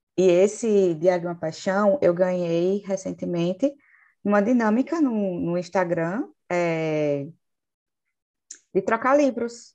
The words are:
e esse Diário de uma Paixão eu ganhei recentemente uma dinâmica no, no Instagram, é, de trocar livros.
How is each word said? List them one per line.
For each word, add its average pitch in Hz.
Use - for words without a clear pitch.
e 180
esse 190
Diário 175
de 175
uma 175
Paixão 196
eu 175
ganhei 180
recentemente 185
uma 208
dinâmica 240
no, 202
no 170
Instagram, 180
é, 156
de 190
trocar 233
livros. 240